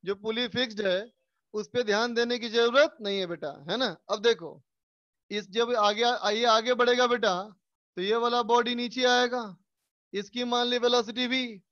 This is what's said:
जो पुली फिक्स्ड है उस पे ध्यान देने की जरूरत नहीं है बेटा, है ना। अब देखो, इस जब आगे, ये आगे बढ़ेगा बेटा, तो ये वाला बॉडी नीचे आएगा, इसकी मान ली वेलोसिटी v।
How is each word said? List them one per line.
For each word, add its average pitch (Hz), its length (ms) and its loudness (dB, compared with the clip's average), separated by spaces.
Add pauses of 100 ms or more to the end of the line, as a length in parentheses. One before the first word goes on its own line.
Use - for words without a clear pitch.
जो 190 120 -4
पुली 220 340 -4
फिक्स्ड 220 320 -4
है 196 300 -2 (420)
उस 208 140 -6
पे 247 160 -2
ध्यान 220 300 0
देने 240 240 0
की 226 120 -6
जरूरत 240 500 2
नहीं 202 180 -4
है 190 80 -2
बेटा, 160 260 -8 (180)
है 202 60 -2
ना। 226 200 -4 (140)
अब 202 120 -4
देखो, 170 300 0 (800)
इस 202 200 -8
जब 233 280 -2
आगे, 208 260 2 (280)
ये 226 160 0
आगे 226 260 4
बढ़ेगा 247 340 4
बेटा, 220 260 2 (640)
तो 180 60 -4
ये 208 160 0
वाला 240 260 0
बॉडी 240 320 2
नीचे 240 320 -4
आएगा, 247 360 2 (680)
इसकी 208 340 -6
मान 240 200 0
ली 240 140 0
वेलोसिटी 240 480 0
v। 254 140 -2 (300)